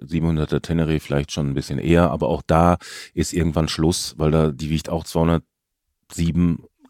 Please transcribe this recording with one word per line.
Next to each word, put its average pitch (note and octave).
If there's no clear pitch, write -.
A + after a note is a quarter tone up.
siebenhunderter D#2
Tenere D#2+
vielleicht C#2+
schon C#2+
ein C#2
bisschen C#2
eher, E2+
aber D2+
auch D#2+
da E2+
ist -
irgendwann D#2+
Schluss, -
weil D2+
da, D#2
die D2
wiegt D#2+
auch E2
zweihundertsieben E2